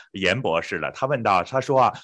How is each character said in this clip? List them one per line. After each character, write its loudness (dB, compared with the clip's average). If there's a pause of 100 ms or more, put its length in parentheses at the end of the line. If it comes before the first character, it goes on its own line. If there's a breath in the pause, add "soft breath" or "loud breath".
(120)
严 0
博 0
士 -8
了， -6
他 -4
问 -2
到， 2
他 -4
说 2
啊， 4 (120 loud breath)